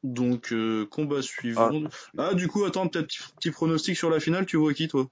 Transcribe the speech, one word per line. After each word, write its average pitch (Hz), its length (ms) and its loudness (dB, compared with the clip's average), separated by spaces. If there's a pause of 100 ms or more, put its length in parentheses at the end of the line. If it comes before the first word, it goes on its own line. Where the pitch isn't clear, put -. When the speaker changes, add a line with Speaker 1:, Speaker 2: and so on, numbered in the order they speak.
Speaker 1:
donc, 123 500 0
euh, 110 320 0
combat 143 360 -2
suivant. 117 500 0 (460)
Speaker 2:
Ah. 151 120 0
Speaker 1:
Ah, 202 40 2
du 180 140 2
coup, 202 180 0
attends, 190 220 0
peut-être 160 200 -2
petit, - 120 -8 (160)
petit - 160 -4
pronostic 160 460 0
sur 165 120 0
la 160 100 4
finale, 175 260 2
tu 180 120 0
vois 151 160 4
qui, 160 140 -2
toi ? 131 240 2